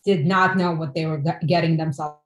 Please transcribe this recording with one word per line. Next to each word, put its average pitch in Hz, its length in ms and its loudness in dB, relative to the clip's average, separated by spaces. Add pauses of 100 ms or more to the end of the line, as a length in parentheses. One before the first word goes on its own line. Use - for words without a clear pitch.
did 180 200 2
not 185 320 2
know 180 160 2
what 160 220 -6
they 160 100 -2
were 156 140 -4
g-, 160 280 -2
getting 165 300 2
themselves 156 480 -6